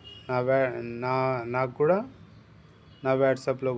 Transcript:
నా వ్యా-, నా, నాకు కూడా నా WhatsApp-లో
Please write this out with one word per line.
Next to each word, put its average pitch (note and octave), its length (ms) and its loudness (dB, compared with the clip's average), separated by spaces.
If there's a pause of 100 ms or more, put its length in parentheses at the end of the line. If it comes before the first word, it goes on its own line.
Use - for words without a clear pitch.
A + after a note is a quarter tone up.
(300)
నా B2+ 80 -2 (100)
వ్యా-, C3 240 2 (320)
నా, B2+ 80 -2 (440)
నాకు C3 240 -2
కూడా D#3+ 180 4 (1080)
నా C3 140 4
WhatsApp-లో C3 580 0